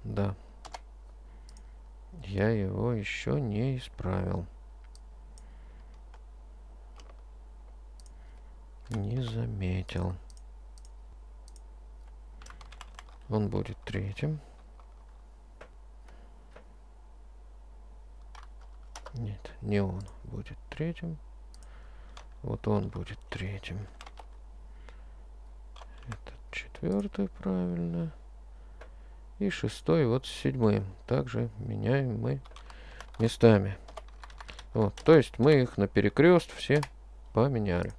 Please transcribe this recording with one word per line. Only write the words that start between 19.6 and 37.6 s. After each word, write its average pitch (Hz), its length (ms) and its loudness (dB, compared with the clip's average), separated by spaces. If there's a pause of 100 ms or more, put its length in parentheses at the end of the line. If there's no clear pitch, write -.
не 104 200 4
он 95 220 0 (220)
будет - 320 -8 (120)
третьим. 165 480 -2 (1300)
Вот 110 240 -2
он 104 220 4
будет 92 280 -6 (120)
третьим. 98 580 -4 (2250)
Этот - 280 -12 (160)
четвертый, 196 800 0
правильно. 175 840 0 (1300)
И 202 60 6
шестой 156 560 4
вот 120 200 4
с - 40 -6
седьмым. 110 560 4 (200)
Также 120 520 2
меняем 110 600 2
мы 123 220 0 (800)
местами. 107 560 10 (960)
Вот, 107 300 4
то 160 140 12
есть - 200 6
мы 135 260 10
их - 120 0
на 101 140 6
перекрест 156 640 8
все 147 260 4 (520)
поменяли. 107 640 4